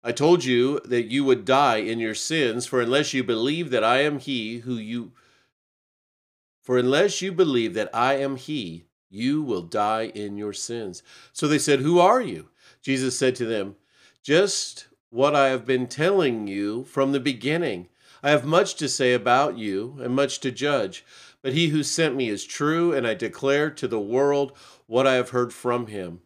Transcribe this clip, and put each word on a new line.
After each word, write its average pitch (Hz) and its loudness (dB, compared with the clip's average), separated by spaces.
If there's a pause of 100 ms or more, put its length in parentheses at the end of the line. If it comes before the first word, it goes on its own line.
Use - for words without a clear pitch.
I 120 -2
told 156 4
you 127 2
that 120 -2
you 139 0
would 120 2
die 131 4
in 110 -4
your 110 -4
sins, 123 -2
for 127 0
unless 135 0
you 131 0
believe 135 -2
that 113 2
I 123 4
am 147 0
he 120 -6
who 120 -6
you, 113 -10 (1500)
for 127 0
unless 143 2
you 190 -4
believe 139 2
that 107 -2
I 127 2
am 135 -4
he, 113 -10 (260)
you 127 -2
will 110 -4
die 107 -2
in 104 -8
your 104 -8
sins." 107 -10 (280)
So - -4
they 151 4
said, 139 2
"Who 165 4
are 220 6
you?" 95 -10 (320)
Jesus 131 -2
said 127 2
to 123 -4
them, 101 -4 (440)
"Just - 0 (220)
what 143 2
I 139 6
have 127 -2
been 127 0
telling 147 0
you 101 -4
from 139 0
the 139 0
beginning. 127 -4 (340)
I 143 2
have 143 4
much 165 2
to 139 -4
say 123 2
about 120 4
you 110 -6
and 123 -4
much 135 0
to 131 -2
judge, 123 -2 (360)
but 127 -4
he 165 2
who 151 0
sent 147 0
me 127 0
is 101 -4
true, 165 0
and 123 0
I 110 0
declare 139 0
to 151 -6
the 110 -2
world 139 0 (340)
what 127 2
I 131 6
have 123 0
heard 123 -2
from 120 -2
him." 92 -10